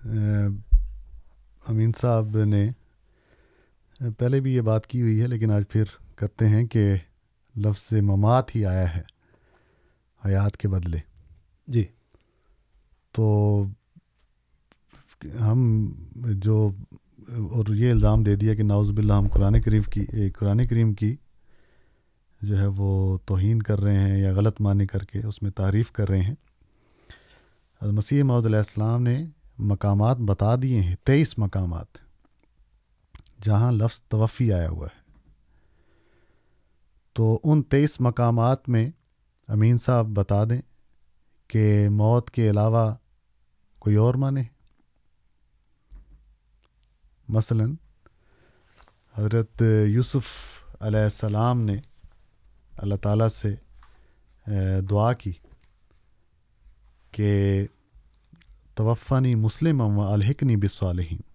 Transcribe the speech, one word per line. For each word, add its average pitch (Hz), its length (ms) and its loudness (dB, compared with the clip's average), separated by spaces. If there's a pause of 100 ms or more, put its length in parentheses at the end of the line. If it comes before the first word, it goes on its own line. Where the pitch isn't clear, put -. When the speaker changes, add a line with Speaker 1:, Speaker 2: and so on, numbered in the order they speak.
Speaker 1:
اے، 104 680 -2 (960)
امین 113 240 0 (100)
صاحب 110 420 0
نے 104 260 2 (1500)
پہلے 131 220 0
بھی 131 160 -2
یہ 123 60 2
بات 110 260 0
کی 123 140 -4
ہوئی 110 200 2
ہے، 123 60 0
لیکن 113 240 -2
آج 104 180 2
پھر 107 140 0 (320)
کرتے 104 320 -2
ہیں 107 180 4
کہ 101 300 2 (640)
لفظ 104 360 -4
ممات 107 640 2
ہی 107 100 -2
آیا 92 300 -2
ہے 82 60 -6 (1200)
حیات 98 320 0
کے - 100 -4
بدلے۔ 87 300 -2 (680)
Speaker 2:
جی۔ 117 180 0 (1300)
Speaker 1:
تو 104 520 2 (1800)
ہم 110 520 2 (240)
جو، 107 560 0 (560)
اور 113 400 -4
یہ 110 240 2
الزام 110 320 4
دے 104 120 4
دیا 107 180 0
کہ 107 100 0
نعوذ 104 280 2
باللہ 104 220 2
ہم 101 140 4
قرآن 101 340 4
کریم 107 200 2
کی، 101 320 -2
اے، 104 160 0
قرآن 107 380 0
کریم 113 260 2
کی 107 220 -2 (1300)
جو 101 180 -2
ہے 98 80 2
وہ 98 580 0
توہین 104 360 0
کر 104 200 -2
رہے 101 180 2
ہیں 98 180 2
یا 98 160 2
غلط 104 280 0
معنی 101 260 2
کر 95 160 -6
کے - 160 -8
اس 107 220 -8
میں 101 100 -4
تعریف 101 400 -2
کر 101 180 -4
رہے 95 120 2
ہیں۔ 110 140 -2 (1500)
حضرت 104 120 -4
مسیح 139 300 0
موعود 127 220 2
علیہ 107 120 2
السلام 110 460 -2
نے 127 220 -2 (320)
مقامات 104 600 0
بتا 107 440 0
دیے 127 200 0
ہیں، 87 220 0
تئیس 139 340 2
مقامات 92 500 -4 (1500)
جہاں 107 300 0
لفظ 113 300 -2
توفی 110 520 -2
آیا 82 160 -2
ہوا 80 260 -8
ہے۔ - 60 -20 (2000)
تو 110 300 2
ان 151 200 2
تئیس 143 380 0
مقامات 120 680 0
میں 120 200 0 (580)
امین 110 300 2
صاحب 117 280 0
بتا 101 380 0
دیں 117 180 -2 (840)
کہ 104 420 2
موت 107 420 0
کے 113 180 0
علاوہ 110 460 0 (840)
کوئی 104 160 0
اور 113 180 4
معنی 135 280 -2
ہے؟ - 200 -10 (2750)
مثلاً 110 460 -2 (1400)
حضرت 107 480 -2 (240)
یوسف 120 380 0 (540)
علیہ 107 200 -2
السلام 107 600 -2
نے 104 140 -2 (1040)
اللہ 101 180 -4
تعالیٰ 107 320 0
سے، - 220 -4 (960)
اے، 95 340 -2
دعا 104 320 0
کی 104 180 -8 (1800)
کہ 98 520 0 (1120)
توفانی 120 600 0
مسلما 120 500 0
و 104 160 0
الحقنی 107 540 0
بالصالحین 90 640 -4 (160)